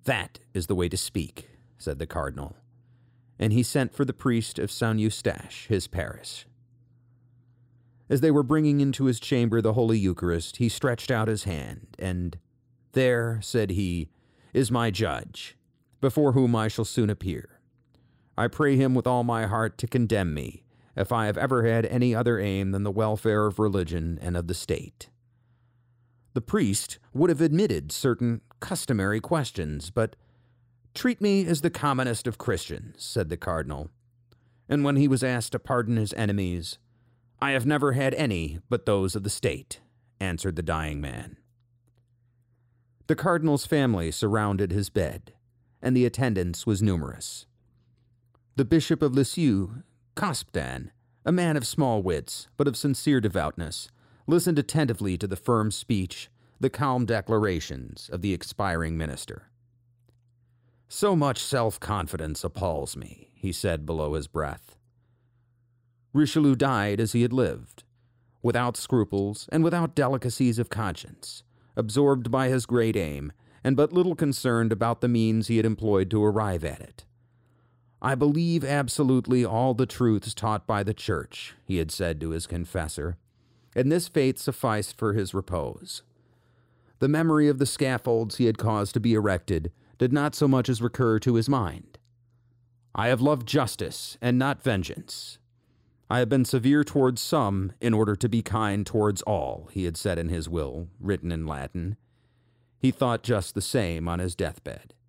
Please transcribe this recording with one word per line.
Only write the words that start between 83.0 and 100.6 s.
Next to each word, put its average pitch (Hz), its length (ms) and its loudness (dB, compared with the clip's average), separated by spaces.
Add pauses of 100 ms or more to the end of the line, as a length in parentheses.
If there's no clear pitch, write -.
and 131 160 2
this 170 180 0
faith 135 300 2
sufficed 110 600 -2
for 104 160 0
his 98 180 -2
repose. 85 720 -6 (960)
The 139 100 2
memory 151 400 4
of 135 100 2
the 139 60 2
scaffolds 117 720 0
he 127 80 2
had 110 140 4
caused 107 360 0
to 117 60 0
be 113 140 4
erected 90 580 0 (240)
did 123 160 2
not 147 220 0
so 151 120 2
much 131 220 4
as 117 140 0
recur 117 380 2
to 120 160 2
his 113 120 2
mind. 117 500 -2 (960)
"I 107 120 0
have 123 160 4
loved 135 240 2
justice - 720 -2
and 123 180 2
not 139 240 0
vengeance. - 760 -4 (720)
I 123 80 2
have 120 100 2
been 131 160 4
severe 135 400 4
towards 127 380 2
some 98 580 0
in 113 140 2
order 107 220 4
to 123 120 0
be 113 140 2
kind 104 420 0
towards 104 380 0
all," 73 500 -4
he 92 120 -2
had 82 120 -2
said 90 220 -2
in 85 100 -2
his 82 200 -4
will, 82 420 -6 (100)